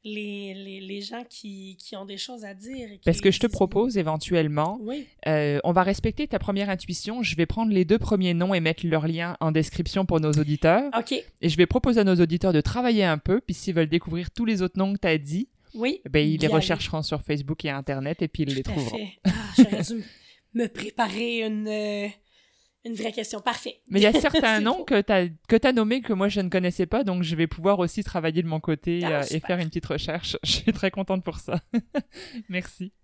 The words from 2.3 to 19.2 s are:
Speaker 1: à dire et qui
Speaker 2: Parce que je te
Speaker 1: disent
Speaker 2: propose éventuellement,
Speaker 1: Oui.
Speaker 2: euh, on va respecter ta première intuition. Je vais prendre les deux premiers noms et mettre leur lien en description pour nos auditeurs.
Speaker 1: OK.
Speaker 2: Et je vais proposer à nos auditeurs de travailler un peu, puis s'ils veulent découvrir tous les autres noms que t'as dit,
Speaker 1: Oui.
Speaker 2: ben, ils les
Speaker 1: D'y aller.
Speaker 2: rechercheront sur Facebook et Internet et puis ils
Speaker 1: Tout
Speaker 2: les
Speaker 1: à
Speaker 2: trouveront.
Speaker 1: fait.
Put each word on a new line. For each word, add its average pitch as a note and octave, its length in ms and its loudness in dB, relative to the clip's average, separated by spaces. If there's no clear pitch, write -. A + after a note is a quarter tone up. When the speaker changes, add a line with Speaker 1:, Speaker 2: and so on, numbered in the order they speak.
Speaker 1:
à G3 100 -14
dire A#3 360 -14
et G3+ 80 -20
qui - 60 -20
Speaker 2:
Parce E3+ 160 2
que G#3 100 4
je - 80 -2
te B3 80 0
Speaker 1:
disent G#3 80 -2
Speaker 2:
propose G#3 420 0
éventuellement, D#3 840 0
Speaker 1:
Oui. B3+ 240 -8
Speaker 2:
euh, D3 340 2
on F3 80 0
va F3+ 140 4
respecter A3 420 -2
ta G#3 140 -4
première G3+ 300 -2
intuition. G3 520 -6
Je D#3 140 -2
vais E3 100 4
prendre A3 260 0
les F#3 120 4
deux G#3+ 160 4
premiers F#3 340 0
noms F3+ 180 2
et F#3 60 2
mettre D#3+ 260 0
leur D#3+ 220 2
lien E3+ 320 -4
en D#3 140 0
description D#3+ 520 0
pour E3+ 140 2
nos D3+ 140 2
auditeurs. D#3+ 680 4
Speaker 1:
OK. A#3 140 -4
Speaker 2:
Et - 360 -4
je D3+ 80 2
vais F3 100 8
proposer B3 340 4
à G3+ 40 6
nos F#3 120 6
auditeurs F3 360 4
de D3+ 80 6
travailler A#3 440 2
un D#3 140 2
peu, G3+ 220 0
puis F3+ 140 -8
s'ils F3 220 -4
veulent D#3+ 120 4
découvrir E3+ 440 -2
tous A#3 120 -4
les A3 160 0
autres F3+ 160 -2
noms G3 160 0
que G3+ 60 -4
t'as D#3+ 200 2
dit, D3+ 300 -4
Speaker 1:
Oui. C4 280 -4
Speaker 2:
ben, D3+ 160 2
ils D#3 60 2
les D#3 60 0
Speaker 1:
D'y D3+ 80 2
aller. D3+ 100 2
Speaker 2:
rechercheront D#3 460 0
sur D3 200 -4
Facebook D3 420 -6
et D3+ 60 -4
Internet C#3 520 -6
et - 60 -2
puis - 140 -6
ils C#3 60 -2
Speaker 1:
Tout C#3 60 -4
Speaker 2:
les C3 60 -4
Speaker 1:
à - 40 -8
Speaker 2:
trouveront. A2+ 320 -4
Speaker 1:
fait. G#2+ 280 -10